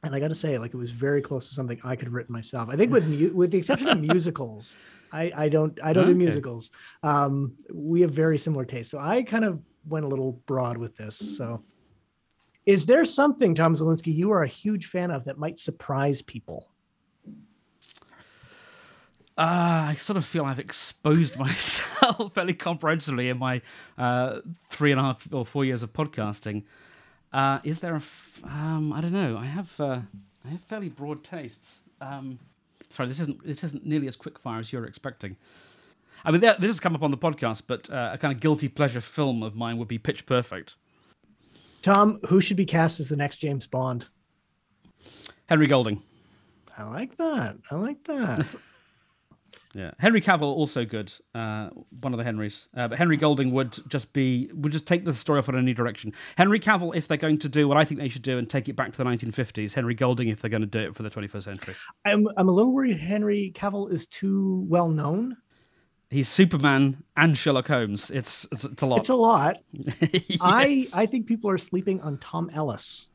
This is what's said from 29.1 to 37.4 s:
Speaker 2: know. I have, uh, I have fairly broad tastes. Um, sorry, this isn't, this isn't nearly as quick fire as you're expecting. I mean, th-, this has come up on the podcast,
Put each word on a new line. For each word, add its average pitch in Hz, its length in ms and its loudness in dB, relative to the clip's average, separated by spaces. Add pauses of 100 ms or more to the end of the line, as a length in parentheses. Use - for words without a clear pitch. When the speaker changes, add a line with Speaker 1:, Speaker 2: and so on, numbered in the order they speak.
Speaker 2:
know. 165 260 -2
I 113 80 -8
have, 165 340 -8
uh, 135 200 -2 (440)
I 123 60 -16
have 175 120 -10
fairly 208 280 -10
broad 147 340 -10
tastes. - 580 -16 (200)
Um, 135 380 -12 (500)
sorry, 127 200 -6
this 135 100 -8
isn't, 147 260 -6
this 143 180 -8
isn't 147 220 -8
nearly 151 220 -2
as 123 80 -10
quick - 240 -16
fire 113 200 -8
as 113 140 -10
you're 120 120 -6
expecting. - 520 -12 (880)
I 160 60 2
mean, 170 100 6
th-, 214 160 6
this 190 120 2
has 202 100 -2
come 170 160 0
up 147 80 2
on 147 80 4
the 135 60 0
podcast, 131 500 -2